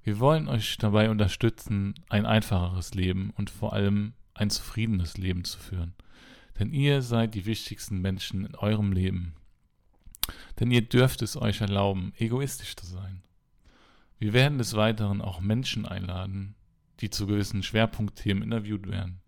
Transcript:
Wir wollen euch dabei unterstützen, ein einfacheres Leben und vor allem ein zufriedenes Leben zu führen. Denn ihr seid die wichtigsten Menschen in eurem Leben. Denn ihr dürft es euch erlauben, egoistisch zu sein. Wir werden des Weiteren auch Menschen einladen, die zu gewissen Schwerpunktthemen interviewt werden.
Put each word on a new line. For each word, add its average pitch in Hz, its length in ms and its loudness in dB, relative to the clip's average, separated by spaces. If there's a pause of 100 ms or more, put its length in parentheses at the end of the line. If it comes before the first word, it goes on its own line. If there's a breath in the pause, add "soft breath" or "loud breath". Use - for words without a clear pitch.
Wir 104 180 -2
wollen 156 280 4
euch - 300 -2
dabei 107 320 4
unterstützen, 104 840 0 (160)
ein 104 160 2
einfacheres 92 720 2
Leben 92 400 0
und 101 140 -4
vor 104 240 -6
allem 104 400 2 (200)
ein 104 160 0
zufriedenes 101 680 -2
Leben 92 260 -2
zu - 160 -10
führen. 87 340 -8 (680 loud breath)
Denn 104 140 0
ihr 139 280 4
seid 113 340 0
die 95 100 -6
wichtigsten 104 560 -4
Menschen 95 440 -4
in - 100 -14
eurem 104 380 0
Leben. 92 420 -2 (1200 loud breath)
Denn 120 120 2
ihr 120 100 6
dürft 123 400 4
es - 140 -4
euch 107 260 0
erlauben, 98 560 0
egoistisch 123 580 -4
zu - 100 -16
sein. 92 360 -12 (960 soft breath)
Wir 107 160 0
werden 135 240 6
des 110 180 -2
Weiteren 107 460 2
auch 87 200 -6
Menschen 110 440 0
einladen, 95 680 -6 (460)
die 107 80 -4
zu 101 180 -4
gewissen 101 340 0
Schwerpunktthemen 107 840 0
interviewt 107 440 -4
werden. 92 400 -6